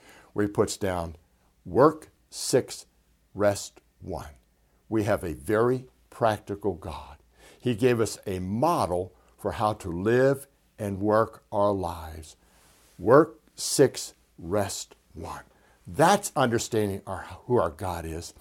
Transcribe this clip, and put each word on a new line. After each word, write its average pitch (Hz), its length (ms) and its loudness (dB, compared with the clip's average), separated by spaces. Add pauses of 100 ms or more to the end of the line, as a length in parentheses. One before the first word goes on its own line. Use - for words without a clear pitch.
(320)
where 104 140 0
he 101 40 -4
puts - 280 0
down, 87 380 -4 (500)
"Work 127 440 4 (200)
six, - 560 -2 (480)
rest 104 480 -2 (180)
one." 90 300 -10 (560)
We 107 180 0
have 98 200 0
a 85 80 -6
very 110 540 0 (240)
practical 104 640 -2
God. - 420 -14 (420)
He 123 160 -2
gave 120 260 2
us 104 260 -2
a 95 120 -4
model 98 760 -2 (220)
for 98 160 -6
how 107 220 0
to 95 160 -10
live 123 560 2 (320)
and 101 220 -6
work 107 500 2
our 104 220 2
lives. 82 640 -8 (640)
Work 123 420 6 (140)
six, - 580 2 (260)
rest 98 560 -4 (200)
one. 85 280 -12 (440)
That's 160 500 2
understanding 110 720 0
our, 90 180 -12 (220)
who 123 100 2
our 87 140 2
God 85 340 -8
is. 80 360 -10